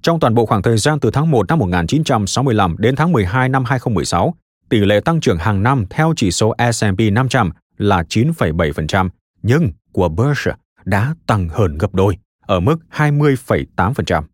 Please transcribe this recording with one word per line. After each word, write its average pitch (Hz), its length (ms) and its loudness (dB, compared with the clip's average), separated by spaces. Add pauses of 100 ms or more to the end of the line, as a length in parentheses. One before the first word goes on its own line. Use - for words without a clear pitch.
Trong 170 180 0
toàn 120 160 2
bộ 117 100 4
khoảng 107 160 0
thời 117 160 2
gian 147 220 0
từ 113 120 0
tháng 156 200 0
một 107 180 2
năm 160 100 2
một 107 60 0
nghìn 87 220 -2
chín 151 160 0
trăm 107 240 0
sáu 123 160 -2
mươi 131 100 0
lăm 95 240 0
đến 120 180 2
tháng 160 160 0
mười 110 140 2
hai 127 240 0
năm 131 160 0
hai 127 140 -2
không 120 140 -4
mười 80 120 -2
sáu, 107 300 0 (340)
tỷ 113 100 2
lệ 104 200 4
tăng 165 200 0
trưởng 107 180 0
hàng 98 260 -2
năm 120 260 0
theo 160 260 0
chỉ 95 160 0
số 110 240 0 (180)
S - 100 -4
and 98 160 0
P 107 140 2
năm 127 160 0
trăm 104 220 0 (260)
là 98 320 2
chín 139 240 0
phẩy 90 200 -2
bảy 82 180 0
phần 76 160 -6
trăm, 95 220 0 (340)
nhưng 120 280 2 (200)
của 90 180 0
Berkshire 131 460 -2 (300)
đã 107 300 0 (120)
tăng 95 220 0
hơn 80 280 -2
gấp 101 180 -4
đôi, 95 220 2 (280)
ở 95 140 0
mức 147 180 0 (120)
hai 147 220 0
mươi 143 240 2
phẩy 85 400 -4
tám 92 180 0
phần 92 120 -4
trăm. 80 180 -2 (100)